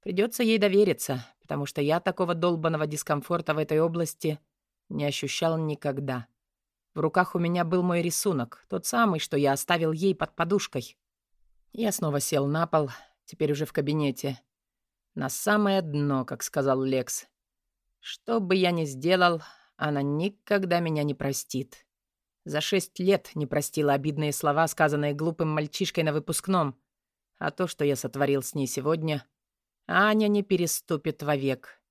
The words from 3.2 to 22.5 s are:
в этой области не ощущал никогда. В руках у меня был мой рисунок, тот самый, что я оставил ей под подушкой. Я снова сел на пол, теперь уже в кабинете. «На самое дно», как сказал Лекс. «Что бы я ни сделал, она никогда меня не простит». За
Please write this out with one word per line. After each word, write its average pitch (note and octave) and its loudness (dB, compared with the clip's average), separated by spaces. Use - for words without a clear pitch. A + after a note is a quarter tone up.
в D3 -2
этой D#3 2
области E3 -2
не D3 -4
ощущал D3+ -2
никогда. C#3+ -4
В D#3+ -6
руках D#3+ 0
у F#3 0
меня E3+ 2
был F3+ 2
мой F3 2
рисунок, E3 -2
тот - -4
самый, A3 2
что - -4
я C#3 4
оставил D#3+ 0
ей F3+ 2
под - -6
подушкой. E3 -2
Я G#3+ -2
снова D3 -2
сел C#3 0
на D#3+ 0
пол, D3+ 2
теперь D3 -2
уже D3 -2
в - -14
кабинете. C#3+ -2
«На C3 -4
самое G3+ 2
дно», C#3+ 0
как A#2+ -10
сказал C3+ 0
Лекс. C3 -2
«Что - -4
бы F#3+ 2
я F3+ 4
ни E3 0
сделал, E3 2
она D3 -2
никогда F3 0
меня D#3 0
не D3 0
простит». - -6
За D3+ -4